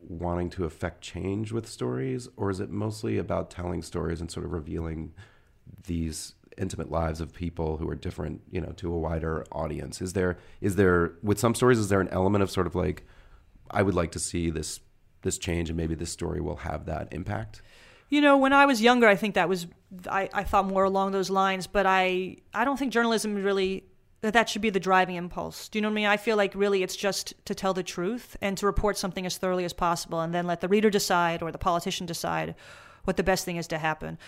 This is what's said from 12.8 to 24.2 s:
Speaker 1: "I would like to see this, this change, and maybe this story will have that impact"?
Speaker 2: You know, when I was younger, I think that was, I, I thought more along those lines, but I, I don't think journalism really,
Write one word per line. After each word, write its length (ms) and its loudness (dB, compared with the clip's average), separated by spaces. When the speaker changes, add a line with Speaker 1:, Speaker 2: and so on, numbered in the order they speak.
Speaker 1:
"I 100 2
would 140 4
like 160 0
to 80 -8
see 300 -2
this, 320 -6
this 160 -2
change, 320 -2
and 80 -4
maybe 180 -2
this 160 -6
story 300 -4
will 160 -4
have 280 -8
that 280 -6
impact"? 480 -8
Speaker 2:
You 120 2
know, 160 8
when 160 4
I 120 8
was 160 4
younger, 260 8
I 80 8
think 200 -2
that 120 2
was, 200 -2
I, 240 -2
I 100 -2
thought 220 2
more 180 2
along 280 2
those 180 0
lines, 380 2
but 180 2
I, 520 2
I 120 2
don't 120 0
think 140 -2
journalism 440 2
really, 500 0